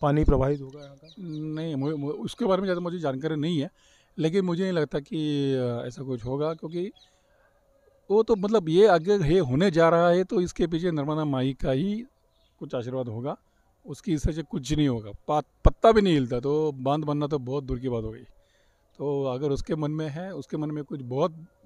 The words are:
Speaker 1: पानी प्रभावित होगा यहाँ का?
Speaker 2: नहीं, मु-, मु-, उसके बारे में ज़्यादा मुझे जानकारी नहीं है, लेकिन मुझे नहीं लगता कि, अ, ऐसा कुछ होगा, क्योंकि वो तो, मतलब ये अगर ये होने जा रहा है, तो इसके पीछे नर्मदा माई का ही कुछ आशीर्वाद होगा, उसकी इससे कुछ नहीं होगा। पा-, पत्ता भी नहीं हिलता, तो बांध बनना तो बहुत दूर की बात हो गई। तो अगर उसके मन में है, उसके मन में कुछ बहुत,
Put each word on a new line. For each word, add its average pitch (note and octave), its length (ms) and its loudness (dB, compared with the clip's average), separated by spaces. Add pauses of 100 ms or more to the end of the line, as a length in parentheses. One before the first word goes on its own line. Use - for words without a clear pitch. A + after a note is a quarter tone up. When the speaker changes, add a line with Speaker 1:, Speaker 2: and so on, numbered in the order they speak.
Speaker 1:
पानी D3+ 220 2
प्रभावित C#3 380 2
होगा C#3 220 -18
यहाँ C#3 120 -20
का? - 120 -20 (120)
Speaker 2:
नहीं, D#3 560 -8
मु-, C#3+ 220 -2
मु-, C#3+ 160 -4
उसके A#3 320 -6
बारे F#3+ 160 4
में G3+ 40 -2
ज़्यादा F3+ 160 -2
मुझे F3 180 -6
जानकारी D#3 360 -4
नहीं D3+ 240 0
है, D3+ 120 -4 (460)
लेकिन E3+ 280 0
मुझे F3 180 0
नहीं F#3+ 100 -2
लगता D3+ 260 -2
कि, C#3+ 540 -2
अ, B2 340 -2
ऐसा B2+ 160 -12
कुछ B2 220 -8
होगा, C#3+ 280 -4
क्योंकि F3 380 -8 (1200)
वो A3 120 6
तो, A3+ 120 4
मतलब G3 340 2
ये F#3+ 180 8
अगर F3+ 380 4
ये F3 140 4
होने D#3 320 2
जा E3 180 6
रहा E3+ 200 6
है, F3+ 140 4
तो F3+ 180 0
इसके F3 260 -2
पीछे E3+ 240 -2
नर्मदा D3+ 340 -2
माई C3+ 280 0
का - 180 -2
ही G3+ 320 -2 (560)
कुछ C#3+ 160 -10
आशीर्वाद B2 320 -6
होगा, A#2+ 300 -6 (480)
उसकी F3 280 -6
इससे D#3 300 -2
कुछ C#3+ 300 -6
नहीं D3 140 2
होगा। A2 240 -4 (160)
पा-, D3+ 200 0 (180)
पत्ता - 260 8
भी A3 100 8
नहीं F#3+ 120 4
हिलता, B2 260 2
तो D3 320 0
बांध C#3 340 -2
बनना D3 220 -2
तो D3 120 -2
बहुत C3 240 -6
दूर B2+ 160 -4
की C3 100 -4
बात A#2 140 -2
हो A2 80 -8
गई। A#2+ 120 -18 (720)
तो C#3 260 -4
अगर C3+ 260 -2
उसके C#3 260 -2
मन D3+ 160 -2
में D#3 180 -4
है, F3+ 240 -10
उसके D3 240 -10
मन D3+ 140 -4
में D3+ 120 -8
कुछ C#3 180 -10
बहुत, D#3 440 -4 (200)